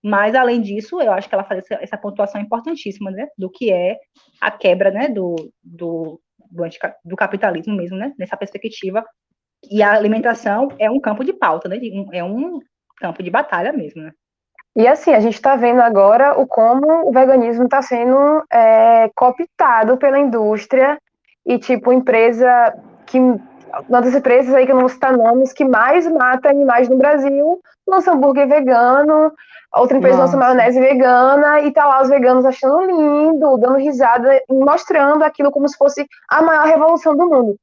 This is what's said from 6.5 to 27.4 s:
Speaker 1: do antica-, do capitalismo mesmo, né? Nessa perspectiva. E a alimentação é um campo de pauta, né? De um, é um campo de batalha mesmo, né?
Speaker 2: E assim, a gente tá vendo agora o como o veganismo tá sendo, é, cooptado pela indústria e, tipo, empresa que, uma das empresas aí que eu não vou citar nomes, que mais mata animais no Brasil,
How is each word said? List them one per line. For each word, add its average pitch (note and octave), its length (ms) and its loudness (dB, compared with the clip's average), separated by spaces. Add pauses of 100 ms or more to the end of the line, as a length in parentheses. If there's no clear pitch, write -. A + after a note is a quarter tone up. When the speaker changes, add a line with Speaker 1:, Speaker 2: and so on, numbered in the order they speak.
Speaker 1:
do E3+ 120 -10
antica-, E3 400 -12
do E3+ 120 -14
capitalismo G3 600 -6
mesmo, F3+ 220 -10
né? C4+ 200 -12
Nessa F#3 200 -12
perspectiva. G3+ 680 -10 (680)
E G#3 120 -2
a G#3 120 2
alimentação A3 840 -2
é G#3+ 120 -2
um C4+ 100 -4
campo A3 240 -6
de F#4+ 100 -6
pauta, - 340 -4
né? F#3 100 -10
De A#3+ 140 -12
um, G3 220 -12
é F3 100 -8
um C4+ 360 -10 (380)
campo F3 260 -12
de F3+ 80 -10
batalha A3+ 420 -4
mesmo, D#3+ 300 -12
né? - 80 -20 (640)
Speaker 2:
E A3+ 120 4
assim, D4+ 240 2
a A#3 80 4
gente G#3+ 220 -2
tá C4+ 140 2
vendo A#3+ 260 0
agora A#3 580 2
o C4+ 60 0
como C#4 640 0
o - 20 -2
veganismo B3 560 2
tá C4+ 140 -2
sendo, B3 340 -2 (380)
é, A3+ 640 4
cooptado B3+ 840 0
pela C#4 220 0
indústria B3+ 800 -2 (440)
e, B3 140 -2
tipo, B3 340 -2
empresa A#3+ 560 2 (600)
que, B3+ 100 -4
uma B3 840 -2
das B3 120 -2
empresas C4 400 2
aí C4 140 4
que C4+ 40 0
eu C4 40 4
não B3+ 60 2
vou B3+ 80 2
citar B3+ 280 -2
nomes, B3 340 2
que D4 140 -4
mais C4 420 2
mata C4 440 0
animais B3+ 360 2
no C4 100 2
Brasil, C#4+ 640 0 (280)